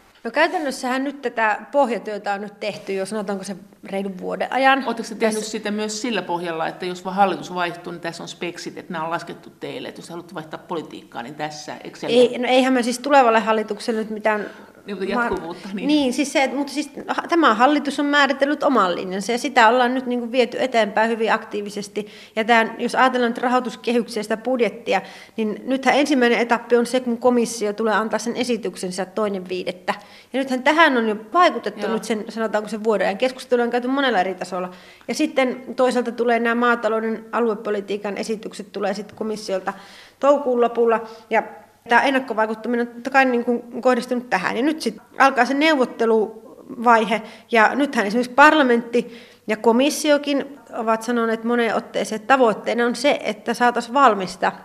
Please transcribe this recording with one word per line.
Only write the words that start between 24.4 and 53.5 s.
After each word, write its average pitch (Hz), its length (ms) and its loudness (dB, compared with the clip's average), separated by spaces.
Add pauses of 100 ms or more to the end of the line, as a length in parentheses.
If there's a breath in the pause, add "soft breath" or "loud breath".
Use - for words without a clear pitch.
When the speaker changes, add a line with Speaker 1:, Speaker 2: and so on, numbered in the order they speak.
Speaker 1:
niin 214 280 -4
nythän 262 300 2
ensimmäinen 247 440 4
etappi 233 360 0
on 240 100 4
se, 254 140 0
kun 247 180 -2
komissio 233 560 0
tulee 220 200 -2
antaa 220 260 0
sen 240 160 -6
esityksensä 190 720 -4
toinen 196 440 -4
viidettä. 185 440 -6 (400 loud breath)
Ja 254 60 -2
nythän 254 240 -2
tähän 302 340 4
on 226 120 0
jo 214 60 -2 (180)
vaikutettu 233 480 2
Speaker 2:
Joo. 208 120 -4
Speaker 1:
nyt 220 100 -4
sen, 214 260 -4
sanotaanko 214 400 -4
sen 214 140 -8
vuoden 202 240 2
ajan. 196 100 -2
Keskustelua 254 460 0
on 233 60 -2
käyty 240 180 -2
monella 262 320 2
eri 185 160 0
tasolla. 185 360 -6 (360 loud breath)
Ja 240 60 -4
sitten 269 500 0 (120)
toisaalta 247 360 2
tulee 233 280 0
nämä 233 160 0
maatalouden 226 760 0
aluepolitiikan 208 840 -4
esitykset, 208 540 -8
tulee 202 220 -4
sitten 208 240 -12
komissiolta 202 560 -6 (460 loud breath)
toukokuun 269 420 4
lopulla. 233 400 4 (280 loud breath)
Ja 226 140 2 (460)
tää 240 140 6
ennakkovaikuttaminen 240 840 0
on 240 60 -16
totta 240 160 -10
kai 269 160 4
niin 240 200 0
kuin 240 360 -4
kohdistunut 247 480 0
tähän. 185 280 -2
Ja 233 60 0
nyt 302 180 0
sit 214 160 -4 (200)
alkaa 254 280 4
se 254 80 0
neuvotteluvaihe. 226 1700 2 (300 loud breath)
Ja 220 240 6
nythän 254 320 0
esimerkiksi 240 260 -2
parlamentti 262 840 4 (300 loud breath)
ja 214 100 0
komissiokin 285 1040 2 (180)
ovat 220 240 0
sanoneet 226 420 -2
moneen 233 320 0
otteeseen, 214 460 -4
että 262 120 2
tavoitteena 226 520 2
on 240 100 0
se, 285 280 0
että - 300 -4